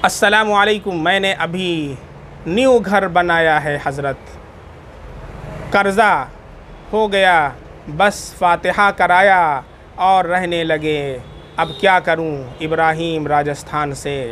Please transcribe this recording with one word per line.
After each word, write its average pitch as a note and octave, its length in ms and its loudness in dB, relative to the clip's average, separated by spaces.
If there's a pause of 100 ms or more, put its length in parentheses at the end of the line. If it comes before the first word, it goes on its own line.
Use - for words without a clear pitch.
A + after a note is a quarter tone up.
अस्सलामु G#3+ 500 2
अलैकुम, G3+ 460 0
मैंने F#3+ 340 2
अभी E3 640 -4 (520)
न्यू A#3+ 320 4
घर F#3+ 300 0
बनाया E3 480 2
है D3 200 -2
हज़रत, C#3 400 -6 (1500)
कर्ज़ा G3 400 2 (800)
हो G#3+ 160 2
गया, F3+ 460 4 (360)
बस G3 500 -2
फातिहा F3+ 520 2
कराया F3 720 4 (360)
और F#3 260 4
रहने F3 380 -2
लगे, D3+ 360 -2 (580)
अब D#3+ 220 -2
क्या F#3 220 4
करूं? D#3+ 320 -2 (280)
इब्राहिम D#3+ 680 -2
राजस्थान D3 640 -2
से। C#3+ 220 -8 (160)